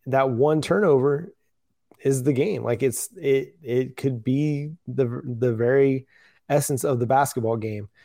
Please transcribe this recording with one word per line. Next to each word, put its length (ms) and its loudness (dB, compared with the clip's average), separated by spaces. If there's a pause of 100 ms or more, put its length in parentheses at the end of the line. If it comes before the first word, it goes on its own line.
that 240 2
one 320 2
turnover 720 2 (680)
is 220 0
the 100 2
game. 320 0
Like, 180 -2
it's, 340 -2
it, 460 -2
it 340 -4
could 280 -4
be 480 -2 (140)
the, 380 -4
the 280 -2
very 540 2 (420)
essence 340 0
of 160 0
the 80 -2
basketball 520 0
game. 300 -8 (160)